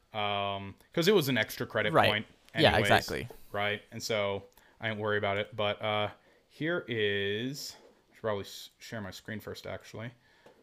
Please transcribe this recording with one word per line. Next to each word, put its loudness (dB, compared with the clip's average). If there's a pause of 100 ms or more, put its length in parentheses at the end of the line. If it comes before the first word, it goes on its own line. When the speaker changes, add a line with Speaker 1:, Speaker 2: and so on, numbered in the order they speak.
(140)
Speaker 1:
um, -2 (180)
'cause 2
it 6
was 4
an 2
extra 0
credit 0
Speaker 2:
Right. 6
Speaker 1:
point 0 (300)
Speaker 2:
Yeah, 6
Speaker 1:
anyways, 4
Speaker 2:
exactly. 2 (240)
Speaker 1:
right? -2
And -10
so -2 (360)
I -4
didn't -4
worry 2
about 2
it. -4
But, 0
uh, 0 (400)
here -4
is, -2 (340)
I -20
should -20
probably -2
s-, -16
share -10
my -8
screen -10
first, -12
actually. -10 (520)